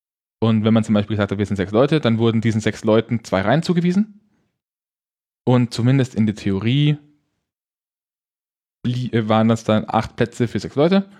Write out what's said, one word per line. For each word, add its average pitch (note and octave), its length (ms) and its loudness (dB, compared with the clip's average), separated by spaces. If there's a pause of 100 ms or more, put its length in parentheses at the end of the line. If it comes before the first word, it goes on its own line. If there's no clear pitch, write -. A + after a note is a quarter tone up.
(400)
Und A2 240 2
wenn A2 80 4
man A2+ 120 2
zum A2 100 -2
Beispiel G#2 220 -2
gesagt G2+ 160 -2
hat, G2 60 -6
wir G#2 60 0
sind G2 120 -6
sechs F#2+ 160 -4
Leute, C#3+ 280 2
dann A2+ 160 0
wurden A2+ 240 2
diesen A2 220 0
sechs G#2+ 220 -4
Leuten A2+ 400 0
zwei F#2+ 180 -2
Reihen B2+ 200 0
zugewiesen. F3+ 580 -2 (1200)
Und B2 300 2
zumindest B2+ 400 0
in A2 100 0
der G#2+ 120 -2
Theorie B2 600 0 (1900)
blie-, B2 300 -6
äh, A2 160 -2
waren A2 200 4
das A2+ 160 0
dann A2 220 0
acht - 300 -4
Plätze A#2 320 -2
für A2 100 -6
sechs - 180 -8
Leute. F#3+ 440 2